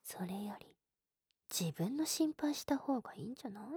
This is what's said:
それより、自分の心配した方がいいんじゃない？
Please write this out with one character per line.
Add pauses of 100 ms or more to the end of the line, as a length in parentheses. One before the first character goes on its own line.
そ
れ
よ
り、 (720)
自
分
の
心
配
し
た
方
が
い
い
ん
じ
ゃ
な
い？ (120)